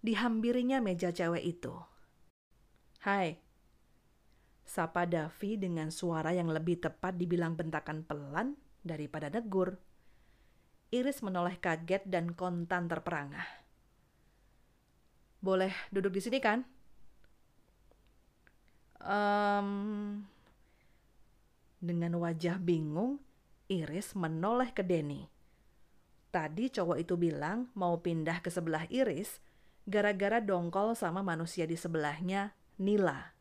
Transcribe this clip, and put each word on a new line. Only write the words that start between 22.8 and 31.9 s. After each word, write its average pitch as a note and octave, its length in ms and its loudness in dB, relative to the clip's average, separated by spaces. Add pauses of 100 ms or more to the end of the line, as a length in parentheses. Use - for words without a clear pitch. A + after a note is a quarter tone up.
Iris E3+ 480 -2
menoleh F#3+ 560 0
ke - 80 -2
Denny. D#3 480 0 (1040)
Tadi F3 400 0
cowok F3 240 2
itu E3+ 240 0
bilang E3+ 560 0
mau F3 240 2
pindah E3+ 400 0
ke - 80 -6
sebelah E3 400 -2
Iris A3 560 -2 (400)
gara-gara G3+ 560 2
dongkol G3 560 2
sama F3+ 240 0
manusia E3+ 480 0
di E3 80 0
sebelahnya, E3 800 -2 (240)